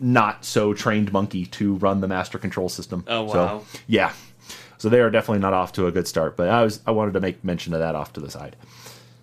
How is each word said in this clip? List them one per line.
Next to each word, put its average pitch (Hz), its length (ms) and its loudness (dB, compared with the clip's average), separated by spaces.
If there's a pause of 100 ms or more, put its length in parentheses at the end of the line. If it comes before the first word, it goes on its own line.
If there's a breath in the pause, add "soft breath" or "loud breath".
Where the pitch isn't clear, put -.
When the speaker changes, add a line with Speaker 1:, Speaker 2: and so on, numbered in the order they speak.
Speaker 1:
not 123 460 4
so 104 260 2
trained 104 400 0
monkey 98 320 0
to 101 300 0
run 98 260 2
the 95 80 -2
master 92 300 -4
control 92 320 -4
system. 90 360 -8
Speaker 2:
Oh, 113 240 -2
Speaker 1:
So, 101 80 2
Speaker 2:
wow. 101 240 0 (240 loud breath)
Speaker 1:
yeah. 98 260 2 (680 loud breath)
So 107 100 -2
they 120 120 6
are 117 100 4
definitely 107 300 2
not 95 120 2
off 90 220 0
to 90 120 0
a 87 60 0
good 87 160 -2
start, 80 280 -2
but 87 120 0
I 117 160 4
was, 104 220 -2
I 113 40 -2
wanted 107 220 0
to 95 80 0
make 92 240 -6
mention 87 300 -4
of 80 60 0
that 80 140 -2
off 73 200 -8
to - 60 -10
the 69 100 -12
side. - 260 -14 (680 loud breath)